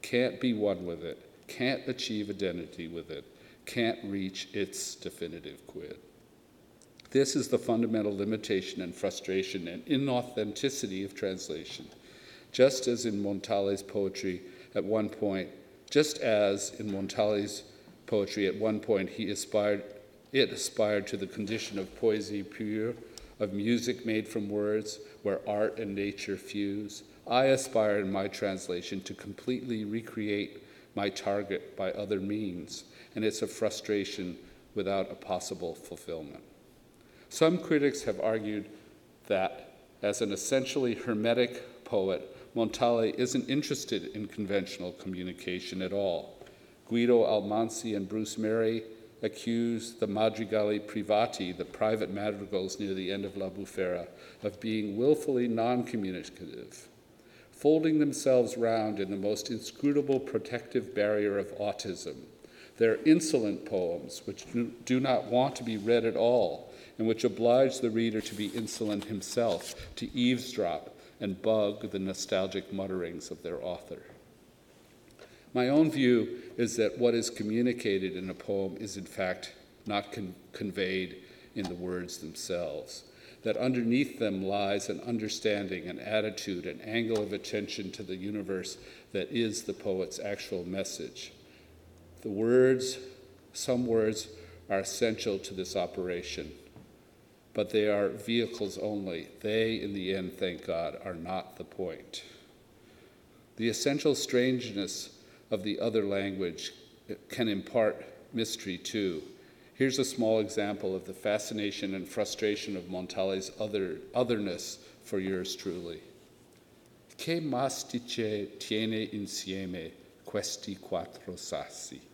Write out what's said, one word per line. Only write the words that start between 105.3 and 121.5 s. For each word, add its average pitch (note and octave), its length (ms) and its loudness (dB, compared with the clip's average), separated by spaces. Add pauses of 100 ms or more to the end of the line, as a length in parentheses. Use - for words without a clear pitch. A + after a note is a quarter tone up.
of G2 140 0
the G#2 180 -2
other A2 240 2
language G2 640 -2 (560)
can A#2 220 0
impart G#2 560 2 (280)
mystery, G2+ 440 -2
too. F#2 440 -2 (520)
Here's C3+ 260 2
a B2+ 60 4
small A2 340 4
example G2+ 560 -2
of F#2 100 -6
the F#2+ 80 -10
fascination G2+ 800 -2
and F#2 120 -6
frustration G#2 720 -2
of F2+ 100 -8
Montale's F#2+ 720 -2
other, G2+ 380 -2 (180)
otherness A2 640 0 (260)
for G2+ 160 -2
yours F#2+ 360 -2
truly. E2+ 460 -8 (1160)
"Che E3 240 -2
mastice A#2+ 1080 -2 (120)
tiene A2 520 0
insieme F#2+ 800 -6 (320)
questi - 520 -6
quattro - 600 -6
sassi?" - 640 -10 (140)